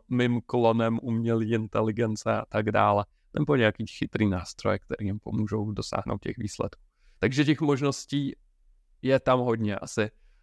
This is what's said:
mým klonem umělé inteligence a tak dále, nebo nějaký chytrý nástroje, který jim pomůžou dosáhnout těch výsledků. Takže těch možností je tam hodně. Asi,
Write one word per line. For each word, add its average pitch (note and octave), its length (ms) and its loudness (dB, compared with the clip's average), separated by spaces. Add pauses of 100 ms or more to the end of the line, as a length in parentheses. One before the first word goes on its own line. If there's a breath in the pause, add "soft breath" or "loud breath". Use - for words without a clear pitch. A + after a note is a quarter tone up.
mým B2 380 0
klonem A2+ 560 2
umělé A2+ 420 0
inteligence A2 960 -2
a A2+ 80 -6
tak G#2+ 240 0
dále, G#2 320 4 (300)
nebo D3 220 2
nějaký A2 300 2
chytrý - 420 0
nástroje, G2 500 -2
který - 280 -6
jim G2+ 120 -4
pomůžou G#2+ 540 -4
dosáhnout G#2 500 -6
těch - 160 -6
výsledků. - 440 -6 (360)
Takže B2+ 260 2
těch D3 160 2
možností C#3+ 760 -2 (640)
je C3 180 4
tam B2+ 200 2
hodně. A2+ 360 0
Asi, - 340 -2 (320)